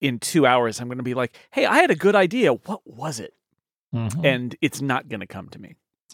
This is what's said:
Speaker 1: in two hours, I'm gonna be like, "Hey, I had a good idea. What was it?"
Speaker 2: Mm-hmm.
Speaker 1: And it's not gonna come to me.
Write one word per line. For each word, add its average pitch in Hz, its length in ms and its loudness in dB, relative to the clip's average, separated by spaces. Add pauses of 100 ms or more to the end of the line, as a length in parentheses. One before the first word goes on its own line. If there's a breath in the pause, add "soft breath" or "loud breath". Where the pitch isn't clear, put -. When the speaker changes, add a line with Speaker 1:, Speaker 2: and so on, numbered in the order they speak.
Speaker 1:
in 127 180 -2
two 151 260 2
hours, 123 360 2
I'm 123 80 -10
gonna 127 120 -8
be 127 120 -6
like, 123 200 -4 (180 soft breath)
"Hey, - 140 0
I 214 120 4
had 339 120 4
a 180 60 2
good 190 180 2
idea. 196 400 2
What - 320 -8
was 120 360 -10
it?" - 120 -14 (640)
Speaker 2:
Mm-hmm. 117 300 -2
Speaker 1:
And 123 360 0
it's 139 200 -2
not 135 260 -2
gonna 98 200 -10
come 92 220 -14
to 107 100 -20
me. - 160 -20 (380)